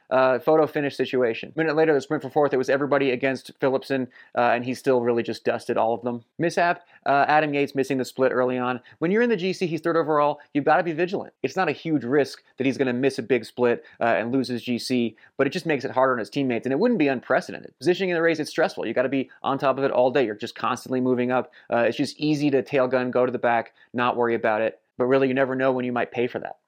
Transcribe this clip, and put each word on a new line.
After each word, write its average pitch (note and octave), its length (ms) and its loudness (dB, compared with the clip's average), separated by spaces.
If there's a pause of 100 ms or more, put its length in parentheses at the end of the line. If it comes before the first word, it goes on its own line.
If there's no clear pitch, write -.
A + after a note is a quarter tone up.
Uh, C3 300 2
photo D#3 280 4
finish C#3+ 280 -4
situation. B2+ 580 -2
A D3+ 60 -6
minute D#3+ 160 0
later, D#3+ 180 4
the C#3 60 4
sprint C#3+ 240 -4
for C3+ 60 -8
fourth, C#3+ 240 2
it C#3 40 2
was C3 120 0
everybody C#3 420 2
against B2+ 480 -4
Philipsen, C3 480 -2 (300)
uh, A#2+ 160 2
and A#2+ 100 -2
he B2 120 -4
still B2+ 260 2
really A#2 220 2
just A2 200 -6
dusted A#2 340 -2
all A2+ 180 0
of A2+ 80 -12
them. A#2+ 200 -6 (140)
Mishap, F3 480 0 (200)
uh, C#3 220 4
Adam D3+ 260 2
Yates C#3+ 200 -2
missing C3+ 240 0
the B2+ 80 -2
split C3 260 0
early B2+ 260 0
on. B2 220 -4 (200)
When E3 120 0
you're A3 120 2
in A#3+ 80 2
the A3 40 2
G F3+ 160 -2
C, F3+ 140 -4
he's D#3 160 -4
third E3 160 0
overall, D3 420 2 (140)
you've D3 100 0
gotta D#3 200 2
be E3+ 100 -4
vigilant. F3 480 -4
It's B2+ 140 -4
not F3+ 140 0
a C3+ 40 -2
huge D3 300 -2
risk C3 400 0 (140)
that B2+ 80 -2
he's B2 120 0
gonna B2 160 0
miss C3 240 0
a B2 60 -6
big A2+ 220 0
split, A#2+ 380 0 (160)
uh, - 40 0
and A2+ 280 0
lose C3 160 -2
his A#2+ 160 -6
G A#2+ 140 -4
C, A#2+ 400 -2 (200)
but C3+ 100 2
it - 20 0
just F#3 160 -8
makes D3 180 -2
it B2+ 80 -6
harder C3 220 2
on A#2+ 60 -2
his G2+ 100 -6
teammates, B2 380 -2
and B2+ 40 0
it C#3 80 0
wouldn't A#3 200 2
be D3 80 4
unprecedented. C3 720 -4
Positioning F3+ 320 0
in F3 40 -2
the D#3+ 60 0
race, E3 180 2
it's C#3+ 120 -6
stressful. - 340 -2
You A2+ 80 -4
gotta B2+ 160 0
be C3 160 -2 (160)
on C3+ 160 -2
top C3+ 220 0
of C3+ 40 0
it C3+ 60 2
all B2+ 220 2
day. A#2+ 120 4
You're G#2+ 120 -2
just A2+ 180 -10
constantly B2 480 -4
moving B2 300 0
up. B2 200 0 (160)
Uh, A#2 100 0
it's A#2+ 200 2
just C#3 220 -4
easy D3 320 0
to C3 100 2
tail C3 260 0
gun, B2+ 220 0
go B2 160 2
to B2 60 -2
the A#2+ 80 -6
back, A#2 340 0 (180)
not B2 240 0
worry A#2 200 2
about A2 260 0
it. - 180 -4 (200)
But B2 80 2
really, C3+ 200 4
you C3 60 0
never C3 220 0
know C3 160 0
when B2+ 120 -2
you B2 80 -4
might A#2+ 200 -4
pay A#2+ 160 -2
for A#2+ 120 -8
that. - 180 -12 (100)